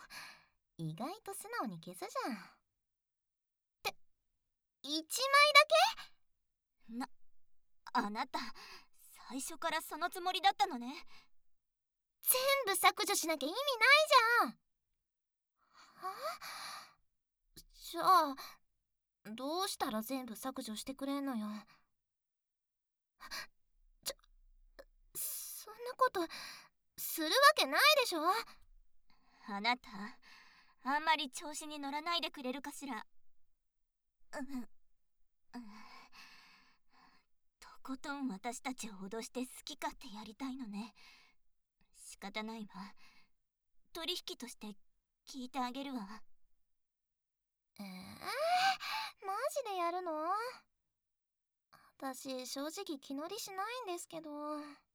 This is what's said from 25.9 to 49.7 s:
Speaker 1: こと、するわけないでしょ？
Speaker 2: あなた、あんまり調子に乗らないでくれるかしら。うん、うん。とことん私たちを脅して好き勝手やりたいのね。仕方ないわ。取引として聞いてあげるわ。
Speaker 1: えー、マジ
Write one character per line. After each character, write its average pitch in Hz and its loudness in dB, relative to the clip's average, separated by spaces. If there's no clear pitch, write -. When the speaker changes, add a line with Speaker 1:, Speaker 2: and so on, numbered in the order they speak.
Speaker 1:
こ 508 6
と、 339 0
す - -4
る 311 0
わ 349 2
け 320 6
な 294 4
い - 10
で 480 4
し 359 0
ょ？ 302 2
Speaker 2:
あ 202 -6
な 240 2
た、 - -20
あ 277 2
ん 311 0
ま 311 6
り 294 -6
調 302 -8
子 311 -8
に 302 -8
乗 277 -6
ら 294 -2
な 339 0
い 339 2
で 359 -4
く 302 -14
れ 254 -4
る 277 -6
か 285 -8
し - -12
ら。 226 -6
う 294 -6
ん、 254 -4
う 254 -4
ん。 233 -8
と - -20
こ 262 -4
と 285 -6
ん 277 -2
私 233 -6
た 262 -4
ち 226 -8
を - -12
脅 196 -6
し - -12
て 247 -4
好 254 -2
き 294 -10
勝 294 -2
手 - -16
や 214 -10
り 220 -14
た 269 -4
い 262 -4
の 247 -8
ね。 208 -6
仕 - -18
方 202 -6
な 220 -8
い 208 -10
わ。 196 -14
取 330 -4
引 359 -10
と 240 -10
し - -14
て 208 -12
聞 262 -10
い 254 -10
て 277 -4
あ 247 0
げ 269 -6
る 277 -6
わ。 214 -8
Speaker 1:
え - -10
ー、 196 -10
マ 381 -2
ジ 427 -4